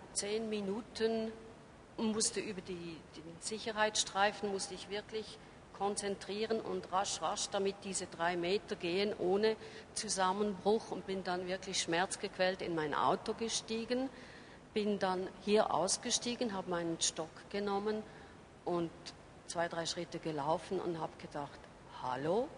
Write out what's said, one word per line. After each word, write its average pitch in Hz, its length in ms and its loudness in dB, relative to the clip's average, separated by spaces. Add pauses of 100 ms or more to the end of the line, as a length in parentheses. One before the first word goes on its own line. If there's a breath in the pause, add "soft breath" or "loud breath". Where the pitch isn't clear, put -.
(120)
zehn 220 360 -2
Minuten, 220 840 0 (640)
musste 220 440 2
über 190 200 -4
die, 170 360 -6 (200)
den 160 240 -12
Sicherheitsstreifen, 214 1120 2
musste 196 240 -2
ich 180 160 -10
wirklich 208 480 -6 (440 loud breath)
konzentrieren 208 800 0
und 190 320 -4
rasch, 190 300 2
rasch, 190 280 0
damit 196 320 2
diese 190 240 -4
drei 170 300 2
Meter 185 400 2
gehen 185 420 2
ohne 208 380 4 (380 loud breath)
Zusammenbruch 202 1000 2
und 185 140 -4
bin 190 180 -2
dann 180 240 0
wirklich 185 340 -2
schmerzgequält 185 800 2
in - 140 0
mein 151 180 2
Auto 131 400 4
gestiegen, 226 720 0 (680 loud breath)
bin 208 260 2
dann 185 260 2 (140)
hier 208 340 6
ausgestiegen, 220 800 2
hab 185 140 -4
meinen 170 320 0
Stock - 500 -2
genommen 202 540 0 (600 loud breath)
und 170 280 0 (560)
zwei, 170 180 0
drei 165 180 -2
Schritte 170 360 -4
gelaufen 160 580 0
und 165 220 0
hab 165 180 -4
gedacht: 147 400 -8 (420)
„Hallo, 147 460 2 (120)